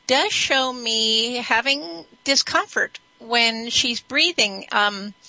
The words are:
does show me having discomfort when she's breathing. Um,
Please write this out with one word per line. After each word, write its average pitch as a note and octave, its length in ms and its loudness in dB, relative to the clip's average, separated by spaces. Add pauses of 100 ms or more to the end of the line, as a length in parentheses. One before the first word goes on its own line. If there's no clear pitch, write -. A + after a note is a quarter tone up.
does D#4 240 2
show C4 420 0
me A3+ 640 0
having C#4 720 -2 (180)
discomfort - 760 -2 (200)
when A#3 500 0
she's A#3+ 320 0
breathing. B3+ 680 0
Um, G#3 420 0 (160)